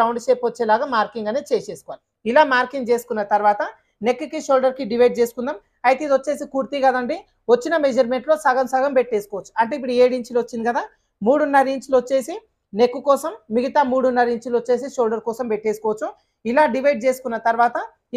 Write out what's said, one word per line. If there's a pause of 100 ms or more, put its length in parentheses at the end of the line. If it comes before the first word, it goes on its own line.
రౌండ్
షేప్
వచ్చేలాగా
మార్కింగ్
అనేది
చేసేసుకోవాలి. (300)
ఇలా (100)
మార్కింగ్
చేసుకున్న (100)
తర్వాత (460)
నెక్కి,
షోల్డర్కి
డివైడ్
చేసుకుందాం. (300)
అయితే
ఇది
వచ్చేసి (100)
కుర్తీ
కదండి, (360)
వచ్చిన (100)
మెజర్‌మెంట్లో (100)
సగం
సగం
పెట్టేసుకోవచ్చు. (100)
అంటే
ఇప్పుడు
ఏడు
ఇంచులు
వచ్చింది
కదా, (460)
మూడున్నర
ఇంచులు
వచ్చేసి (380)
నెక్ (120)
కోసం, (240)
మిగతా (100)
మూడున్నర
ఇంచులు
వచ్చేసి
షోల్డర్
కోసం
పెట్టేసుకోవచ్చు. (380)
ఇలా (100)
డివైడ్
చేసుకున్న
తర్వాత (400)